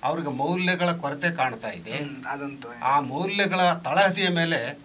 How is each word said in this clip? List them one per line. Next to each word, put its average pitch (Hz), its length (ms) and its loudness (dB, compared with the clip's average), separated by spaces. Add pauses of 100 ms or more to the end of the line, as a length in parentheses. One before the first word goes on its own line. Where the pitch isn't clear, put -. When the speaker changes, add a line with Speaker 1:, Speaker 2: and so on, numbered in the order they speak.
Speaker 1:
ಅವ್ರಿಗೆ 151 240 -2
ಮೌಲ್ಯಗಳ 175 640 0
ಕೊರತೆ 165 440 -2
ಕಾಣ್ತಾ 120 340 -2
ಇದೆ. 98 260 -8
Speaker 2:
ಹ್ಮ್, 139 280 -8
ಅದಂತೂ 135 440 -8 (140)
Speaker 1:
ಆ 139 180 4
ಮೌಲ್ಯಗಳ 180 760 2
ತಳಹದಿಯ 180 540 2
ಮೇಲೆ 160 560 0